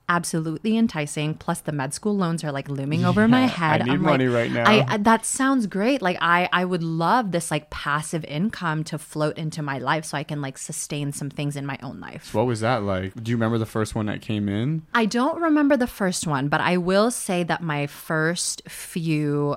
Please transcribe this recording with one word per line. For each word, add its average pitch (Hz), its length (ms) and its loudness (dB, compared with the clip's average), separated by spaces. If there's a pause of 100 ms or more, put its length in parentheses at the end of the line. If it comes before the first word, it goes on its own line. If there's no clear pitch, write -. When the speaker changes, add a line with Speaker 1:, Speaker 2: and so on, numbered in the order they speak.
Speaker 1:
Absolutely 175 680 0
enticing. 156 560 0
Plus, - 280 -4
the - 100 -6
med 143 220 -4
school 208 220 -2
loans 170 280 0
are, 151 80 -4
like, 139 160 -6
looming 143 380 0
over 185 200 6
my 254 180 6
Speaker 2:
Yeah, 262 40 4
Speaker 1:
head. 160 340 4
Speaker 2:
I - 40 0
need 127 80 2
Speaker 1:
I'm 143 100 2
like, 156 80 4
Speaker 2:
money 131 160 4
right 120 240 2
now. 120 140 2
Speaker 1:
I, 123 200 6
I, 208 120 0
that 226 280 4
sounds 262 400 0
great. 202 360 0
Like, 180 180 0
I, 175 320 4
I 180 140 2
would 180 180 0
love 170 480 2
this, 170 180 -2
like, 151 200 -2
passive 151 560 -4
income 156 580 -2
to 156 140 -8
float 151 400 -4
into 156 240 -6
my 139 160 -4
life 147 260 -2
so - 140 -8
I 147 80 -6
can, 151 160 -6
like, 135 160 -8
sustain 147 560 -6
some 143 160 -8
things 143 260 -6
in 139 100 -8
my 139 160 -8
own 123 200 -12
life. - 320 -16
Speaker 2:
So 107 60 2
what 104 80 4
was 117 120 0
that 113 240 0
like? 95 400 -2
Do 113 80 -4
you 120 60 0
remember 113 200 0
the 110 80 0
first 107 300 -2
one 107 120 -2
that 98 140 -6
came 104 280 -2
in? 127 320 -2 (120)
Speaker 1:
I 233 120 2
don't 269 360 0
remember 294 360 4
the 240 100 0
first 185 400 -2
one, 143 220 0
but 151 100 2
I 165 160 2
will 190 340 2
say 180 340 -2
that 165 200 -2
my 147 240 -2
first 160 800 -2
few, 147 880 -2